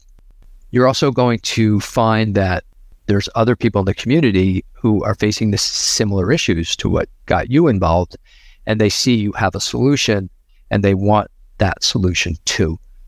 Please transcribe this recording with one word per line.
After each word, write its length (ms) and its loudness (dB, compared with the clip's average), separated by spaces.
You're 160 2
also 240 0
going 300 0
to 400 0
find 540 0
that 300 0
there's 280 0
other 220 2
people 240 0
in 60 -2
the 80 0
community 800 0
who 320 0
are 100 -2
facing 360 -2
the 80 0
similar 720 -2
issues 440 -2
to 120 -4
what 200 -2
got 240 -2
you 180 4
involved, 480 0
and 140 -2
they 80 4
see 260 0
you 180 -2
have 220 -2
a 60 -8
solution, 680 0
and 120 2
they 120 4
want 340 2
that 240 -2
solution 640 -2
too. 340 -2